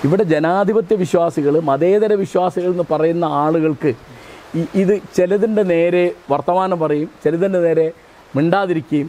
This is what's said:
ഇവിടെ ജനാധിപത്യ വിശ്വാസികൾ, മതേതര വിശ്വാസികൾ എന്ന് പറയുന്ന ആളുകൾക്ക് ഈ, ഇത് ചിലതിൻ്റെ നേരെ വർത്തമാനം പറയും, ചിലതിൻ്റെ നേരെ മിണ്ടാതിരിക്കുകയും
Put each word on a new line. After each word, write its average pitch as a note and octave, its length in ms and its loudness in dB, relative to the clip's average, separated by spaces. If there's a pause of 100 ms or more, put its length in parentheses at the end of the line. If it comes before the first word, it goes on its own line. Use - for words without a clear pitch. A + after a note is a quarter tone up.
ഇവിടെ F#3+ 240 2
ജനാധിപത്യ F#3 720 0
വിശ്വാസികൾ, E3 500 0 (160)
മതേതര G3 440 2 (100)
വിശ്വാസികൾ F3+ 520 -2
എന്ന് F3 180 -2
പറയുന്ന E3 320 0 (180)
ആളുകൾക്ക് D#3 480 0 (680)
ഈ, - 20 -2 (200)
ഇത് G3 140 2 (220)
ചിലതിൻ്റെ G3+ 460 0 (100)
നേരെ F3 300 2 (280)
വർത്തമാനം F#3 520 0
പറയും, D3+ 260 -2 (140)
ചിലതിൻ്റെ F3 440 0
നേരെ D#3+ 180 2 (500)
മിണ്ടാതിരിക്കുകയും E3 720 0